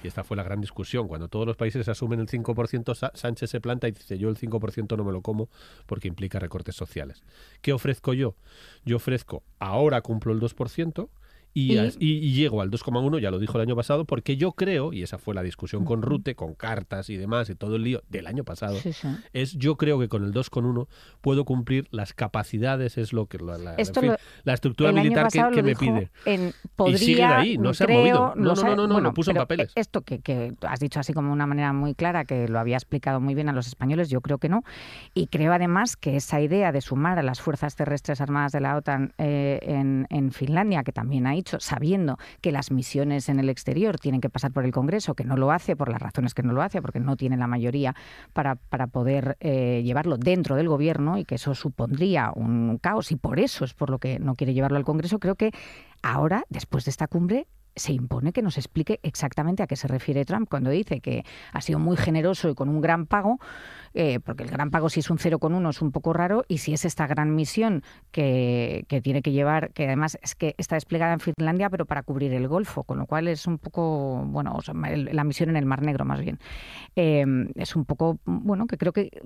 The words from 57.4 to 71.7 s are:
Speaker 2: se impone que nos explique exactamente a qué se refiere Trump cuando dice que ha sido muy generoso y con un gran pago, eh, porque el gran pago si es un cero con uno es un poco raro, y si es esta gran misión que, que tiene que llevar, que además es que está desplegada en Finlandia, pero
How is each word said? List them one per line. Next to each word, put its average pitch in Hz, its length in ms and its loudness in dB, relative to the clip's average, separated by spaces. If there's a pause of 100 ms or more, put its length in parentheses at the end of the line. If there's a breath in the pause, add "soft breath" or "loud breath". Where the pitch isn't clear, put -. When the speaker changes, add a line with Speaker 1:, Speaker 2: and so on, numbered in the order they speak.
Speaker 2:
se - 180 -4
impone 127 400 0
que 254 80 0
nos 196 160 0
explique 160 460 -2
exactamente 156 600 -2
a 147 40 -2
qué 143 80 -4
se 135 120 -4
refiere 135 380 0
Trump 202 240 -2
cuando 131 200 0
dice 156 300 0
que 120 240 -4 (300 loud breath)
ha - 80 -4
sido 151 180 0
muy 170 160 2
generoso 160 540 2
y 135 60 0
con 135 120 -2
un 151 140 2
gran 165 240 2
pago, 208 340 2 (540 loud breath)
eh, 135 260 2
porque - 240 -6
el 127 60 -8
gran 143 200 -2
pago 160 200 2
si 160 100 0
es 151 100 0
un 165 80 2
cero 160 220 2
con 160 140 2
uno 180 160 2
es - 120 -4
un 151 100 2
poco 151 200 -2
raro, 180 360 2
y 170 100 0
si - 160 -2
es 151 100 0
esta 160 240 -2
gran 151 260 2
misión 160 500 2 (280 loud breath)
que, 123 800 0
que 135 120 0
tiene 135 200 0
que 143 100 0
llevar, 147 400 2
que 151 140 -4
además 143 360 0
es - 140 -8
que 156 220 -2
está - 180 -2
desplegada 165 380 0
en 165 60 0
Finlandia, 170 500 0
pero 180 160 -2